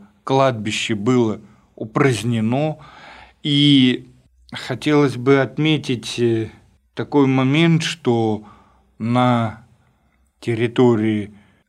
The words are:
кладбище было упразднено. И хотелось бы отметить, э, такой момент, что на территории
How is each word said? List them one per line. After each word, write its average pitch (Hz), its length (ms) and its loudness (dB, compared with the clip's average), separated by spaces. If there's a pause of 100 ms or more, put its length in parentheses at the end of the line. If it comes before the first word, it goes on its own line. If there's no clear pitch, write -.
(240)
кладбище 120 680 -2
было 110 460 0 (340)
упразднено. 120 1000 -2 (640)
И 143 680 2 (440)
хотелось 143 640 -2
бы 135 240 4
отметить, 135 800 -2
э, 113 320 0 (440)
такой 139 340 0
момент, 151 540 2
что 113 600 -2 (560)
на 120 680 -2 (760)
территории 113 920 0 (360)